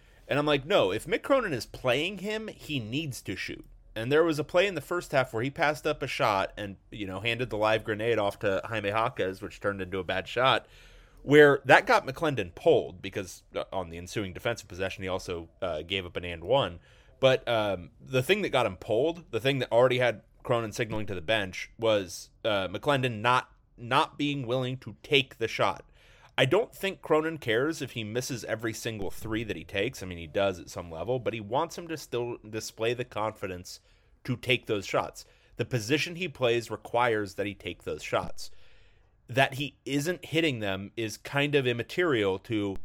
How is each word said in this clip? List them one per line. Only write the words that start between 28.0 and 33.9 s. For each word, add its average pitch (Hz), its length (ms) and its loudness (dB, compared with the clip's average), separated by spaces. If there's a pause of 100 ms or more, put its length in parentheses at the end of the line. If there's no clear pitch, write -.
misses 113 400 -6
every 113 280 -4
single 107 380 -6
three 110 340 -4
that 98 120 -6
he 80 80 -12
takes. 104 380 -4
I 95 40 -10
mean, 90 100 -8
he 85 100 -10
does 98 320 0
at 73 120 -16
some 87 200 -10
level, 92 280 -4
but 110 160 -4
he 117 60 -6
wants 131 360 -4
him 202 120 -12
to 160 100 -8
still 120 400 -6 (100)
display 110 460 0
the 120 100 -4
confidence 104 760 -4 (440)